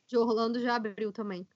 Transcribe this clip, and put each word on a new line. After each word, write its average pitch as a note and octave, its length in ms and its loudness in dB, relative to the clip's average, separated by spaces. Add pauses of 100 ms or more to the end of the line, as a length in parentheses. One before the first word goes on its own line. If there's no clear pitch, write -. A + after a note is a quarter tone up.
de B3 100 -2
Orlando A3+ 440 2
já A#3+ 160 2
abriu G#3+ 340 -4
também. G3 340 -6 (120)